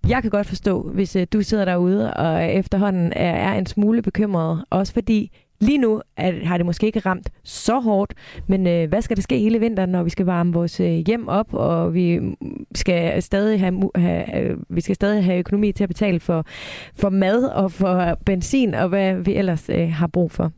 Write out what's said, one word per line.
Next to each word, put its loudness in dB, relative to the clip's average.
jeg 2
kan -2
godt 0
forstå, -2
hvis, -2
øh, 2
du 2
sidder 0
derude 0
og 0
efterhånden 0
er, 0
er 0
en -2
smule 2
bekymret, 0
også 0
fordi 0
lige 4
nu 2
er, -2
har 0
det 2
måske 0
ikke 0
ramt -2
så 0
hårdt, 0
men, 2
øh, 2
hvad 0
skal -4
der -2
ske 0
hele 2
vinteren, 0
når 0
vi 0
skal -2
varme 2
vores, -2
øh, 2
hjem -2
op, -2
og 0
vi 2
skal 0
stadig 0
have 0
mu-, 0
have, 0
øh, -2
vi -2
skal -2
stadig 0
have 2
økonomi 0
til -2
at -2
betale 0
for, -2
for 2
mad 2
og 0
for 0
benzin, 0
og 0
hvad 2
vi 0
ellers, 0
øh, 0
har 0
brug 0
for? -2